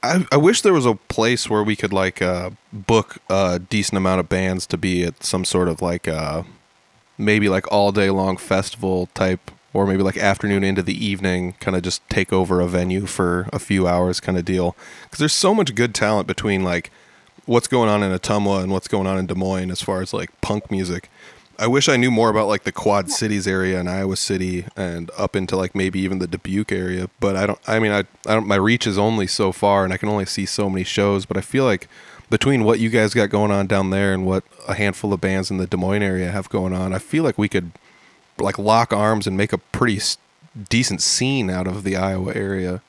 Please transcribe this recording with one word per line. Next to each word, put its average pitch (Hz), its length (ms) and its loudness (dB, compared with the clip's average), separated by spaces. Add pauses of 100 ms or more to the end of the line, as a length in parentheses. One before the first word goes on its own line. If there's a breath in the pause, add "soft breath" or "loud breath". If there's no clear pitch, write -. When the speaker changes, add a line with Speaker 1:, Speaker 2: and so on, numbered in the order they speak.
Speaker 1:
I, 165 300 0
I 135 40 4
wish 180 260 4
there 202 100 6
was 143 140 4
a 113 100 4
place - 520 0
where 107 140 2
we 104 140 0
could, 98 160 -2
like, 95 280 0
uh, 90 300 -2 (220)
book 107 460 0 (100)
a 92 320 2
decent 101 360 -2
amount 92 220 2
of 87 100 -2
bands 92 400 -2
to - 80 -4
be 90 280 0
at - 180 -6
some 92 220 -4
sort 90 240 2
of, 80 120 -2
like, 87 280 -2
uh, 78 340 -4 (760)
maybe, 104 300 2
like, 95 220 0
all 101 220 4
day 98 180 2
long 95 260 0
festival 95 760 -2
type, 92 380 -2 (200)
or 98 140 2
maybe, 98 160 2
like, 95 140 0
afternoon 98 480 2
into 98 180 0
the 98 240 -4
evening, 92 540 -2
kinda 95 200 2
just 87 300 -4
take - 220 0
over 92 280 4
a 90 60 2
venue 92 400 0
for 90 460 0
a - 80 -4
few 95 260 2
hours 90 320 2
kinda 92 240 -2
deal. 90 320 0 (380 loud breath)
'Cause - 80 -8
there's 151 120 2
so 202 220 2
much 143 220 0
good 117 180 0
talent 104 320 0
between, 95 380 0
like, 87 260 -2 (560 soft breath)
what's - 220 2
going 120 200 4
on 104 140 2
in 95 80 0
Ottumwa 98 500 0
and 95 120 -2
what's 92 160 -4
going 98 180 0
on 95 120 0
in 95 80 -2
Des 90 80 -6
Moines 92 360 -2
as 90 120 -6
far 92 200 -4
as, 92 100 -8
like, 98 180 -6 (100)
punk - 320 -4
music. 90 360 -4 (520 loud breath)
I 110 60 0
wish 139 220 4
I 139 80 4
knew 123 140 4
more 113 200 4
about, 107 180 0
like, 104 160 -2
the 98 80 -4
Quad 101 360 0
Speaker 2:
Yeah. - 60 -6
Speaker 1:
Cities 104 320 -2
area 92 320 0
and 90 100 -4
Iowa 95 280 -2
City 92 480 -4 (120)
and 85 420 -8
up 101 180 -2
into, 95 200 -2
like, 92 180 -2
maybe 95 260 -2
even 95 180 -2
the 92 80 -2
Dubuque 95 460 -4
area, 92 360 -4 (120)
but 98 160 0
I 98 100 0
don't, 101 120 -2 (100)
I 110 100 2
mean, 110 140 2
I, 101 60 2 (280)
I 107 80 0
don't, 110 120 0
my 101 100 2
reach 110 300 2
is 98 120 0
only 104 280 2
so 95 260 0
far 101 320 2
and 92 80 -2
I 92 60 -2
can 107 100 -2
only 104 160 0
see 95 220 -4
so 101 240 -2
many 92 140 -2
shows, 101 420 0
but - 100 -4
I 95 60 -2
feel 135 220 0
like 104 220 0 (440 loud breath)
between 120 340 2
what 107 160 4
you 113 80 2
guys 110 240 2
got 107 160 2
going 104 220 2
on 98 160 2
down 98 240 2
there 98 240 2
and 92 100 -2
what 95 180 0 (260)
a 95 60 -2
handful 101 380 -2
of 90 80 -2
bands 95 300 -2
in 95 80 -4
the 92 80 -2
Des 90 100 -4
Moines 95 260 0
area 92 280 -2
have 98 180 -6
going 101 240 -2
on, 92 220 -2
I 92 40 -4
feel 160 260 -2
like 131 120 0
we 104 120 0
could, 87 240 -4 (640 soft breath)
like, 98 200 -2
lock 110 340 4
arms 107 340 2
and 95 100 -2
make 101 160 0
a 95 60 -2
pretty - 400 -2
s-, - 180 -4 (540)
decent 104 320 2
scene 127 480 0
out 92 160 -2
of 95 180 -6
the 95 100 -2
Iowa 92 400 -2
area. 95 540 -4